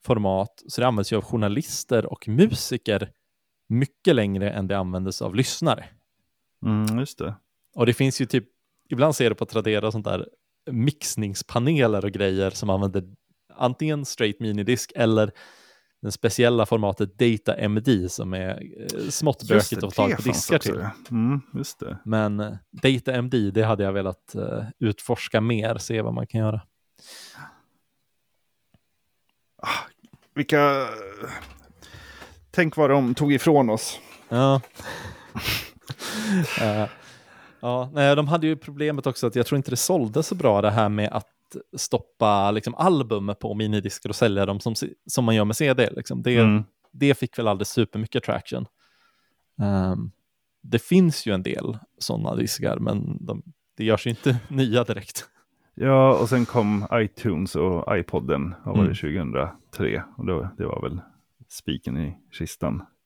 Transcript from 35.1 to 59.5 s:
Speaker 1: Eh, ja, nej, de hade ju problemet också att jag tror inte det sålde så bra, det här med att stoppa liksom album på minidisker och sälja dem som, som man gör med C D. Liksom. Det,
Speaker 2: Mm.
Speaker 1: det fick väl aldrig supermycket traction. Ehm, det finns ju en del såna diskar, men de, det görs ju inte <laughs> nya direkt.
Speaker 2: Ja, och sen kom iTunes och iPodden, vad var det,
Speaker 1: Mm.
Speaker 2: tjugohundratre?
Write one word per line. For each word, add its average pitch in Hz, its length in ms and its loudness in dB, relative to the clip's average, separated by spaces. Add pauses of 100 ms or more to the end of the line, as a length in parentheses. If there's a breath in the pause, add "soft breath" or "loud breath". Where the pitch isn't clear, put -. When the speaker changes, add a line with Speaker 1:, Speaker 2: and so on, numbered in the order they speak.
Speaker 1:
Eh, 107 260 0 (720 loud breath)
ja, 123 340 -4
nej, 143 220 6
de 147 120 2
hade 156 200 2
ju 156 80 2
problemet 147 520 -4
också 127 200 -2
att 113 80 -2
jag 120 100 2
tror 147 120 0
inte 135 140 -2
det 127 60 -2
sålde 147 460 0
så 202 120 -6
bra, 120 260 4
det 104 100 4
här 107 180 2
med 104 220 -2
att 110 160 -6 (500)
stoppa 101 760 0
liksom 110 240 -4
album 113 680 0
på 107 120 -6
minidisker 104 560 -4
och 104 60 -6
sälja 98 300 2
dem 98 140 -2
som, 113 160 -4 (300)
som 127 200 0
man 113 100 4
gör 104 100 4
med 110 100 0
C 143 180 2
D. 123 180 2
Liksom. - 320 -8
Det, 123 140 2
Speaker 2:
Mm. 107 260 6 (280)
Speaker 1:
det 139 240 4
fick - 240 -6
väl 113 80 0
aldrig 101 200 -2
supermycket 110 560 -2
traction. - 420 -4 (960)
Ehm, 98 500 0 (500)
det 117 180 0
finns 175 460 4
ju 107 80 0
en 95 100 -2
del - 340 -4 (200)
såna 55 380 -4
diskar, - 440 -2
men - 460 -4
de, - 180 -8 (340)
det 113 60 -4
görs 110 240 2
ju - 20 -2
inte 120 340 2
<laughs> - 40 -18
nya 123 360 2
direkt. - 440 -8 (480)
Speaker 2:
Ja, 135 420 6
och 104 120 2
sen 123 160 2
kom 104 480 0
iTunes 101 640 -2
och 90 420 0
iPodden, 78 580 -2 (100)
vad 98 100 -2
var 107 80 6
det, 95 40 4
Speaker 1:
Mm. - 80 0
Speaker 2:
tjugohundratre? 71 1080 -4 (140)